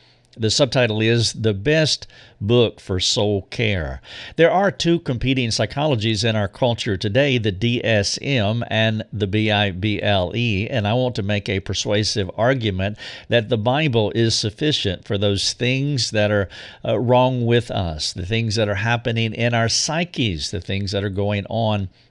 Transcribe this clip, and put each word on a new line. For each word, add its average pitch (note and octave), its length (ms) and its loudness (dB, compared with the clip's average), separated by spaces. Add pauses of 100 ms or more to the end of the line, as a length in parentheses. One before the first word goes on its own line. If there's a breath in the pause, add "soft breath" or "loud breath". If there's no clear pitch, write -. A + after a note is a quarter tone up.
(380 soft breath)
The A2 140 0
subtitle A#2+ 480 2
is A2+ 320 2
The A2 220 0
Best D3 540 0 (340 loud breath)
Book A2+ 400 2
for F#2 180 -2
Soul G#2 440 0
Care. F#2 580 -4 (340 loud breath)
There D#3+ 160 6
are F#3+ 180 2
two E3+ 300 0
competing B2+ 480 -2
psychologies A2+ 840 -2
in A2 60 0
our G#2 140 -2
culture A2+ 480 -2
today, B2+ 400 2
the G#2+ 160 0
D A#2 280 0
S G#2 400 0
M A#2 480 0
and A2 440 0
the G#2 140 -2
B G#2+ 220 0
I G#2 220 2
B G2 300 -2
L F#2+ 340 0
E, A2+ 340 0
and A#2 160 -2
I G#2 80 0
want B2 220 0
to A2 80 -2
make G2+ 240 -2
a G2 140 0
persuasive G#2 720 -2
argument G#2+ 640 0 (320 loud breath)
that A#2 180 2
the A#2+ 100 2
Bible A#2 560 2
is A2+ 220 2
sufficient A2+ 680 -2
for G#2+ 120 -2
those G2+ 360 0
things C3 580 -2
that G#2 200 2
are, G2+ 180 2 (360 loud breath)
uh, A2+ 140 0
wrong B2 460 2
with A#2 260 2
us, E2 400 -4
the - 140 -8
things A2+ 300 -2
that A2 120 2
are G2+ 80 -2
happening A2+ 580 0
in A#2+ 200 0
our A2+ 160 2
psyches, C3 840 -2
the F2 80 -6
things F#2+ 320 -4
that G2+ 140 0
are G#2+ 40 -2
going G2+ 400 -2
on G#2+ 380 0 (240 soft breath)